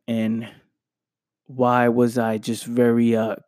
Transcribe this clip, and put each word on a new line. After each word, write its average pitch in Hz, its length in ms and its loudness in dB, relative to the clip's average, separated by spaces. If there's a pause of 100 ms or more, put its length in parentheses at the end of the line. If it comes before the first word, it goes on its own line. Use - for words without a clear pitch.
and 113 400 -4 (960)
why 123 420 2
was 120 300 2
I 110 200 -2
just 110 260 -6
very, 117 500 2
uh, 110 220 -2 (120)